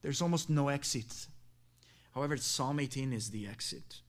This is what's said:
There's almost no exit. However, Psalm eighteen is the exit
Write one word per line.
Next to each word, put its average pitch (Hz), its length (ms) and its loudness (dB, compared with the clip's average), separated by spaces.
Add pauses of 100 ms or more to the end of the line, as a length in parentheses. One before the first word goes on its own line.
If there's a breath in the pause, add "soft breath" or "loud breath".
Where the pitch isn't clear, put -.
There's 143 200 0
almost 170 280 4
no 147 180 6
exit. 139 580 -2 (880 loud breath)
However, 143 220 2
Psalm 143 440 0
eighteen 135 320 0
is 110 180 -2
the 104 160 -4
exit - 640 -8